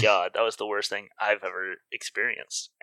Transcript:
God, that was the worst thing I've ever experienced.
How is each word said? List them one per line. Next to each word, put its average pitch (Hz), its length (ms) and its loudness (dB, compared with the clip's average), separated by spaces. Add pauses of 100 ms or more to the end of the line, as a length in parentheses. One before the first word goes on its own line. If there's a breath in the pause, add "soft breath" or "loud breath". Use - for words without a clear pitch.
God, 95 340 6
that 110 60 2
was 113 160 2
the 107 100 -4
worst 104 240 -2
thing 101 180 -8 (100)
I've 104 240 0
ever 92 320 -6 (160)
experienced. - 800 -6 (140)